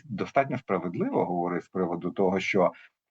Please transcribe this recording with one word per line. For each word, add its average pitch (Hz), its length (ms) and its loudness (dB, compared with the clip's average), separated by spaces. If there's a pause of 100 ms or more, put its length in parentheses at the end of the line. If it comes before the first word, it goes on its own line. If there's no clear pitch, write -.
достатньо 120 520 -2
справедливо 95 680 -2
говорить 87 380 -2
з - 40 -20
приводу 87 440 -2
того, 95 280 2
що, 92 320 4 (400)